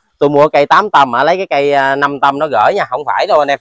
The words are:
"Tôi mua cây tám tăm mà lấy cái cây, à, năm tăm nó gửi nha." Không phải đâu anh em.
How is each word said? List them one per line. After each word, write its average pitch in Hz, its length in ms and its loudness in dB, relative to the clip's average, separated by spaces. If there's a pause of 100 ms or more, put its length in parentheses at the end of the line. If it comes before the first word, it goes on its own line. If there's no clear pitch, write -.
(180)
"Tôi 147 120 0
mua 147 180 4
cây 147 180 0
tám 190 240 2
tăm 139 200 2
mà 120 140 0
lấy 170 120 0
cái 185 140 -6
cây, 143 220 0
à, 139 240 0
năm 143 240 -4
tăm 143 180 0
nó 156 80 -2
gửi 123 300 0
nha." 180 80 -2
Không 131 220 -8
phải 117 200 -2
đâu 156 120 2
anh 143 120 0
em. 139 100 -2